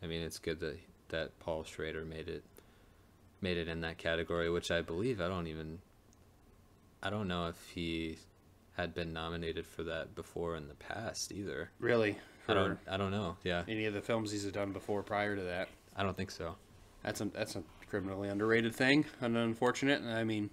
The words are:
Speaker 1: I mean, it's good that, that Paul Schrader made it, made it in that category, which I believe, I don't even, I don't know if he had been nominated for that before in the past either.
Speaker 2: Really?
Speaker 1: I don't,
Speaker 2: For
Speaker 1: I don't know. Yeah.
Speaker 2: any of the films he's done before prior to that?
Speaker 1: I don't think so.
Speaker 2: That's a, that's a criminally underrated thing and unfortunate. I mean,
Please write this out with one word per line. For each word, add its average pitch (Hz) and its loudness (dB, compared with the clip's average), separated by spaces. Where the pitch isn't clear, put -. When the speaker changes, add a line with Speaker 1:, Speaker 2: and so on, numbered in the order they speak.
Speaker 1:
I 87 -6
mean, 82 -2
it's 80 -6
good 80 -2
that, 76 -4
that - -4
Paul 80 -2
Schrader 78 -6
made 80 -8
it, 82 -6
made 90 2
it 82 -2
in 82 -2
that 82 -4
category, 85 2
which 85 0
I 85 4
believe, 95 0
I 87 2
don't 87 0
even, 80 -6
I 98 0
don't 104 -2
know 87 0
if 82 -6
he 82 -2
had 87 -2
been 82 -4
nominated 82 -4
for - -8
that 82 -4
before 85 -4
in 73 -10
the 73 -16
past - -6
either. 85 -4
Speaker 2:
Really? 113 4
Speaker 1:
I 92 6
don't, 95 4
Speaker 2:
For - -10
Speaker 1:
I 95 0
don't 95 2
know. 98 0
Yeah. 87 2
Speaker 2:
any 110 0
of 104 0
the 101 0
films 110 0
he's 101 0
done 98 0
before 98 0
prior 104 2
to 98 -2
that? 90 -2
Speaker 1:
I 98 0
don't 95 2
think 95 -2
so. 85 -6
Speaker 2:
That's - -2
a, 107 0
that's 107 -4
a 92 -4
criminally 98 -2
underrated 113 4
thing 139 6
and 117 2
unfortunate. 120 4
I 113 0
mean, 107 0